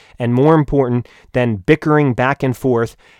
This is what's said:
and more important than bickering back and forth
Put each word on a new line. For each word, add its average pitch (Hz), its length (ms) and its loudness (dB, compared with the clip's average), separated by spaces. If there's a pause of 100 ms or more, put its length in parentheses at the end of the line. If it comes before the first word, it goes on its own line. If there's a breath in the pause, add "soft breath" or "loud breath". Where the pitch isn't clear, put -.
(180 soft breath)
and 120 140 -2
more 139 220 4
important 135 520 0 (260 soft breath)
than 120 240 -2
bickering 147 580 0
back 131 280 -2
and 131 140 -2
forth 117 400 -2 (240 soft breath)